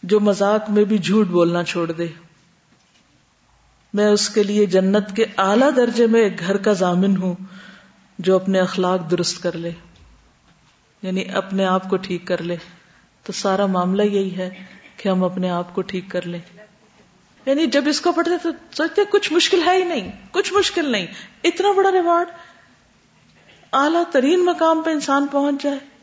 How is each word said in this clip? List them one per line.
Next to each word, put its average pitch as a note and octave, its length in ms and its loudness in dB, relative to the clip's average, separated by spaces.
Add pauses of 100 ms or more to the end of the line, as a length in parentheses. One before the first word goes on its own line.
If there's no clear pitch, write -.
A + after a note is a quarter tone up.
جو G3+ 180 2
مذاق G#3 500 0
میں G#3 140 4
بھی G#3 140 0
جھوٹ F#3+ 280 2
بولنا F3 360 2
چھوڑ E3+ 300 -4
دے۔ E3+ 140 -6 (1900)
میں G#3 120 2
اس G#3 240 2
کے G#3+ 120 2
لیے G#3 240 2
جنت F#3+ 500 2
کے A3+ 80 2 (140)
اعلیٰ G#3+ 380 4
درجے A#3 300 2
میں A3+ 140 4
ایک A3 200 0
گھر F#3+ 160 -2
کا G#3 160 2
ضامن F#3 440 2
ہوں F3+ 180 -2 (840)
جو F#3+ 180 2
اپنے F#3+ 240 0
اخلاق F#3 500 -2
درست F3 320 -2
کر E3+ 140 -4
لے۔" E3+ 140 -8 (1300)
یعنی F#3 220 -4 (100)
اپنے F#3+ 300 -2
آپ F#3+ 260 0
کو F#3+ 60 0
ٹھیک F3+ 300 -6
کر E3+ 160 -4
لے۔ E3+ 140 -6 (680)
تو G3 80 -12
سارا G3 340 0
معاملہ F#3 360 0
یہی G3 340 -2
ہے F#3 140 -6 (460)
کہ - 120 -4
ہم F#3 160 0
اپنے F3+ 260 -2
آپ F3 240 -6
کو F#3+ 80 -4
ٹھیک F#3 260 -8
کر F3+ 180 -6
لیں۔ F3 140 -10 (1040)
یعنی C#4 200 2
جب B3+ 200 0
اس D4 140 0
کو F4 120 0
پڑھتے E4+ 180 -2 (120)
تو F4+ 80 -4 (220)
سوچتے E4 380 -2
کچھ G4+ 220 0
مشکل F4 340 2
ہے F4+ 100 4
ہی F#4 80 2
نہیں، D4+ 280 -6 (180)
کچھ F#4 220 -2
مشکل E4+ 400 0
نہیں، F#3+ 140 -2 (380)
اتنا F#4 280 2
بڑا F#4+ 200 4
ریوارڈ، F4 340 2 (1500)
اعلیٰ D#4 300 2 (100)
ترین D4+ 320 4
مقام D#4+ 380 2
پہ D#4+ 80 -2
انسان C#4+ 360 0
پہنچ C#4+ 360 -2
جائے۔ C#4 160 -2 (240)